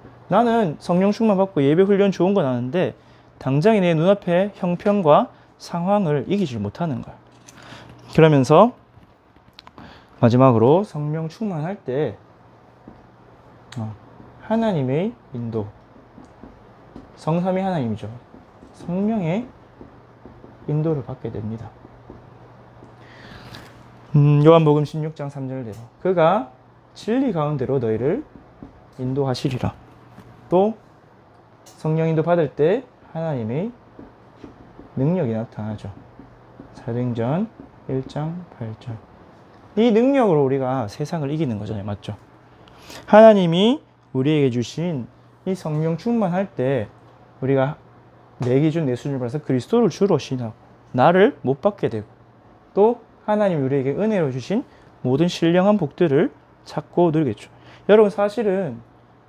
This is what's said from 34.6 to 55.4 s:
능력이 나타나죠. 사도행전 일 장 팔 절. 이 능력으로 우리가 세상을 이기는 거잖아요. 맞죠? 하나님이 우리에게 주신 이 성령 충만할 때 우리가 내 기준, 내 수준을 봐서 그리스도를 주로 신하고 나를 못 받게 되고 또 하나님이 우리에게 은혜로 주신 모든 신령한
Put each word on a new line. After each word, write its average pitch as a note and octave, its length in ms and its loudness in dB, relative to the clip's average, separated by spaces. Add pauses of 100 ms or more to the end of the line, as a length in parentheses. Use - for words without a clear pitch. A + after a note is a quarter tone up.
능력이 C#3+ 360 -2
나타나죠. A2 600 -10 (840)
사도행전 B2 720 -4 (400)
일 C3 140 -4
장 D#3+ 420 -10 (140)
팔 A2 220 -10
절. A#2 160 -14 (800)
이 A3+ 160 4
능력으로 A3+ 520 4
우리가 C3 440 -2
세상을 D3 420 -6
이기는 D3+ 300 -4
거잖아요. G#2+ 240 -8
맞죠? G#2 320 -10 (880)
하나님이 G#3 760 6 (320)
우리에게 C#3 380 2
주신 B2 560 -4 (400)
이 F#3 80 -2
성령 D#3+ 420 -4
충만할 G3+ 600 -2
때 B2+ 320 -2 (520)
우리가 C3 360 0 (640)
내 B2+ 200 0
기준, D#3 280 0
내 B2 100 -2
수준을 C#3 240 -8
봐서 B2+ 180 -6
그리스도를 D#3 500 0
주로 F#3+ 300 0
신하고 B2 360 -8 (360)
나를 F3+ 520 4
못 C3+ 180 -2
받게 G3+ 280 -2
되고 A2 180 -8 (680)
또 A3+ 280 2 (240)
하나님이 G3+ 360 0
우리에게 C3+ 300 -2
은혜로 F3+ 400 -2
주신 D#3 320 -4 (380)
모든 C#3 260 2
신령한 F3+ 480 2